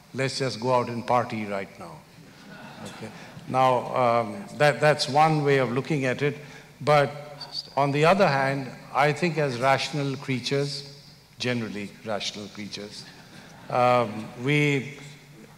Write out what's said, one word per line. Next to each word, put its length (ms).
let's 240
just 220
go 140
out 140
and 160
party 420
right 340
now." 160
Okay? 260
Now, 480
um, 480
that, 220
that's 280
one 340
way 160
of 140
looking 320
at 180
it, 160
but 300
on 140
the 140
other 240
hand, 420
I 180
think 260
as 200
rational 580
creatures, 680
generally 500
rational 440
creatures, 560
um, 600
we 520